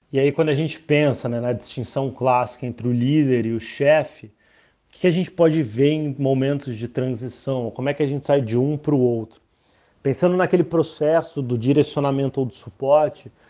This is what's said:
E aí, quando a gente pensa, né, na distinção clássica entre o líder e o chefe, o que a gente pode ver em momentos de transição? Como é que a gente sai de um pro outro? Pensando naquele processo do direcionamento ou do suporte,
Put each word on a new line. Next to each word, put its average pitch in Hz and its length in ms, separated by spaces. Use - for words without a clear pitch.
E 135 60
aí, 139 140
quando 156 160
a 147 60
gente 151 260
pensa, 147 480
né, 117 120
na 123 120
distinção 123 580
clássica 123 560
entre 117 220
o 123 40
líder 127 540
e 113 60
o 113 80
chefe, 143 680
o 107 60
que - 160
a 180 40
gente 170 200
pode 165 320
ver 131 300
em 151 260
momentos 135 580
de 117 120
transição? 127 840
Como 127 180
é 143 60
que 156 80
a 147 40
gente 135 200
sai 143 140
de 113 180
um 143 180
pro 147 220
outro? 120 420
Pensando 180 340
naquele 180 280
processo 160 760
do 123 160
direcionamento 139 840
ou 131 60
do 110 80
suporte, - 760